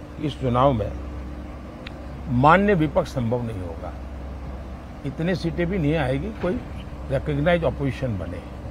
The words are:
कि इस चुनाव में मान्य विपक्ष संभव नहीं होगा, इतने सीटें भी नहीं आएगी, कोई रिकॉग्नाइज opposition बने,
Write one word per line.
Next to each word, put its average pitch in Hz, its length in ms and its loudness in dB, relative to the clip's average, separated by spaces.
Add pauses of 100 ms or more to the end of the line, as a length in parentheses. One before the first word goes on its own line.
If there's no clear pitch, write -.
(180)
कि 156 100 -2
इस 131 140 -4
चुनाव 127 320 6
में 104 180 0 (1500)
मान्य 190 320 8
विपक्ष 156 400 2
संभव 120 300 0
नहीं 104 180 -6
होगा, 82 300 -8 (1120)
इतने 160 300 0
सीटें 165 320 0
भी 196 100 0
नहीं 151 180 4
आएगी, 143 360 0 (100)
कोई 185 180 0 (520)
रिकॉग्नाइज 151 520 2
opposition 127 540 0
बने, 82 240 -6 (300)